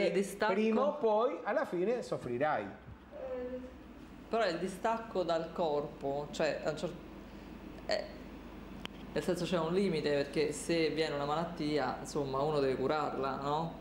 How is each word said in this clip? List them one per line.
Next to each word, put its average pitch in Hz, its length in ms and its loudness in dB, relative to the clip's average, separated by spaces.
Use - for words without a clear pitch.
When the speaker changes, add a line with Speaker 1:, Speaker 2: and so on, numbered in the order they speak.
Speaker 1:
il 175 60 2
distacco 202 400 2
Speaker 2:
prima 220 340 4
o 294 100 2
poi, 226 480 4
alla 262 200 2
fine, 196 380 0
soffrirai. 127 640 0
Speaker 1:
Però 220 180 2
il 170 120 0
distacco 196 640 0
dal 165 300 0
corpo, 147 760 0
cioè, 151 340 0
a 160 60 0
un 151 60 -2
cer-, 156 160 -4
eh, - 180 0
nel 156 80 0
senso 175 220 0
c'è 175 140 2
un 160 140 2
limite, 170 380 2
perché 143 420 2
se 160 380 2
viene 151 240 0
una 143 100 0
malattia, 151 760 0
insomma, 139 400 0
uno 147 200 4
deve 135 160 4
curarla, 135 600 2
no? 151 440 0